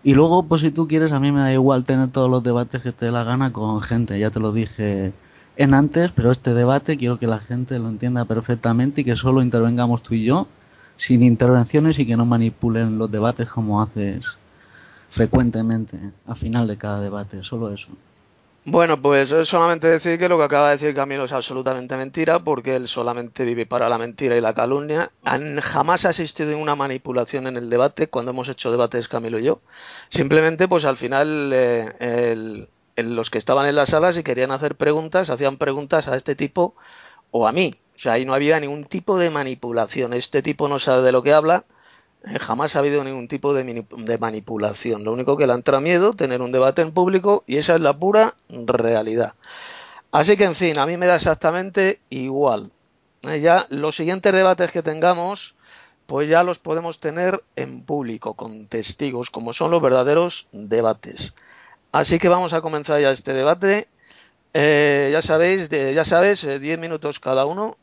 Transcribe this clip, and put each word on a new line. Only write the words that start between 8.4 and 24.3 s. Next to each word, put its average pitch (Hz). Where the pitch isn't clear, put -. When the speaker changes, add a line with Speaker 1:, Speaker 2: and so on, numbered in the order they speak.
Speaker 1:
y -
que 120
solo 131
intervengamos 120
tú -
y 110
yo, 147
sin 123
intervenciones 127
y 127
que 117
no 120
manipulen 113
los 110
debates 113
como 107
haces 104
frecuentemente 113
al 117
final 117
de 104
cada 104
debate, 101
solo 113
eso. 101
Speaker 2:
Bueno, 160
pues 139
es 160
solamente 165
decir 165
que 175
lo 175
que 151
acaba 147
de 143
decir 147
Camilo 139
es 123
absolutamente 131
mentira, 160
porque 135
él 123
solamente 120
vive 117
para 120
la 117
mentira 120